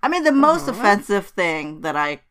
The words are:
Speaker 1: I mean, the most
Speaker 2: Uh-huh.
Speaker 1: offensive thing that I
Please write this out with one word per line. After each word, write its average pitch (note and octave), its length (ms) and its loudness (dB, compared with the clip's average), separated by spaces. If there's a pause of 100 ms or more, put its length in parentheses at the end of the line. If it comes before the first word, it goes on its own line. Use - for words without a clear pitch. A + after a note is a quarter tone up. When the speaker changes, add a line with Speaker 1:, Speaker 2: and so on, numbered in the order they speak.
Speaker 1:
I C4 60 2
mean, F4 160 0
the D4+ 80 4
most D4 360 2
Speaker 2:
Uh-huh. G#3+ 120 -6
Speaker 1:
offensive G3+ 460 0
thing D#3 560 -4
that D#3+ 140 -4
I D3 340 -4